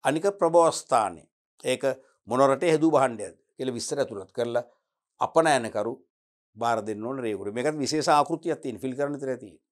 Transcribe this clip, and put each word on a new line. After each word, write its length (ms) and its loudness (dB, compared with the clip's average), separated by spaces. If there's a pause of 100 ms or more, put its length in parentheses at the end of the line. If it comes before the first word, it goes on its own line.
අනික 280 0
ප්‍රභවස්ථානය. 880 2 (420)
ඒක 200 -2 (440)
මොන 140 0
රටේ 300 4
හැදූ 200 4
භාණ්ඩයක්ද 460 0 (140)
කියලා 240 -6
විස්තර 240 -6
ඇතුළත් 320 -6
කරලා 320 -2 (580)
අපනයනකරු 720 0 (640)
බාර 260 0
දෙන්න 220 -6
ඕන 160 -6
රේගුවට. 340 -6
මේකත් 220 -2
විශේෂ 320 -2
ආකෘතියක් 540 0
තියෙන. 180 -10
ෆිල් 160 -8
කරන්න 180 -4
විතරයි 240 -6
තියෙන්නේ. 340 -20